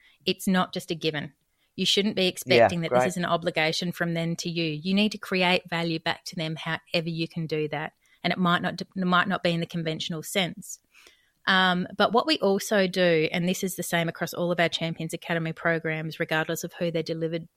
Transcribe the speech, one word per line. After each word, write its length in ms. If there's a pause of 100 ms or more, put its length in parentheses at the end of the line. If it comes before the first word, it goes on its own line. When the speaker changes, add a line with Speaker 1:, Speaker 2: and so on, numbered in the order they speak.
(240)
Speaker 1:
It's 240
not 260
just 160
a 40
given. 380 (440)
You 100
shouldn't 300
be 100
expecting 560
Speaker 2:
Yeah, 60
Speaker 1:
that 60
this 80
Speaker 2:
great. 60
Speaker 1:
is 80
an 100
obligation 640
from 220
them 220
to 140
you. 140
You 300
need 180
to 60
create 500
value 320
back 260
to 100
them 200
however 520
you 200
can 180
do 220
that. 240 (320)
And 80
it 60
might 240
not, 180
it 160
might 320
not 160
be 80
in 80
the 60
conventional 560
sense. 580 (640)
Um, 400 (100)
but 160
what 140
we 120
also 500
do, 420
and 180
this 140
is 140
the 80
same 240
across 260
all 160
of 80
our 100
Champions 460
Academy 380
programs, 680
regardless 460
of 80
who 180
they're 140
delivered, 420 (100)